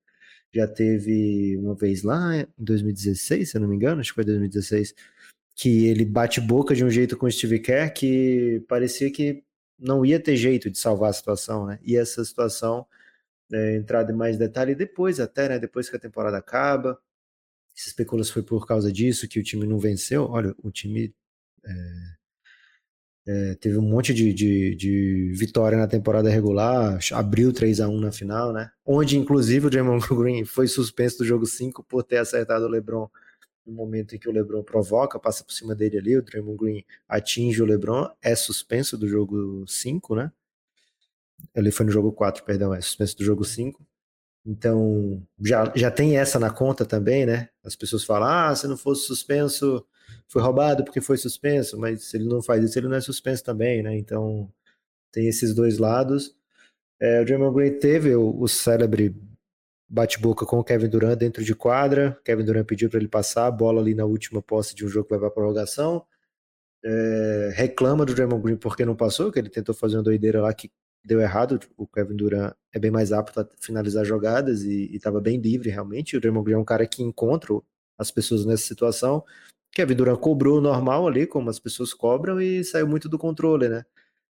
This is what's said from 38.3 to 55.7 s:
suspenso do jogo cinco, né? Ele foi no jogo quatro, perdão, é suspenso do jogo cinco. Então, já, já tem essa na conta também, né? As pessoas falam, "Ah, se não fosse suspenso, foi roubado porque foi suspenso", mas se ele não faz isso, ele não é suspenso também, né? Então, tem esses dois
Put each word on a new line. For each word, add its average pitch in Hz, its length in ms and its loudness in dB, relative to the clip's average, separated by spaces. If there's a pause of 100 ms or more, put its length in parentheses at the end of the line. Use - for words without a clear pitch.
suspenso 117 640 -4
do 107 100 -2
jogo 101 600 -2
cinco, 135 480 -6
né? 139 160 -4 (1200)
Ele 104 160 2
foi 110 160 0
no 104 60 2
jogo 104 200 2
quatro, 101 320 -2
perdão, 98 300 -2
é 90 60 -8
suspenso - 360 -4
do 104 80 -8
jogo 101 200 0
cinco. 123 420 -8 (580)
Então, 107 800 0 (180)
já, 110 360 2
já 120 140 2
tem 147 280 2
essa 135 200 0
na 113 120 2
conta 131 340 0
também, 117 420 2
né? 117 220 0 (160)
As 95 120 -12
pessoas 107 280 -6
falam, 107 240 2
"Ah, 160 280 2
se 139 100 -6
não 139 100 -4
fosse 139 300 -2
suspenso, 139 800 -2 (420)
foi 120 140 2
roubado 135 420 4
porque - 160 -6
foi 135 160 0
suspenso", 135 600 -2
mas 113 260 -4
se - 120 -10
ele 110 120 -2
não 120 140 0
faz 113 220 2
isso, 113 140 0
ele 127 100 -2
não 131 80 0
é 131 40 0
suspenso 131 440 -6
também, 117 380 -2
né? 107 140 -4
Então, 107 560 -6 (600)
tem 113 160 0
esses 110 260 0
dois 113 240 4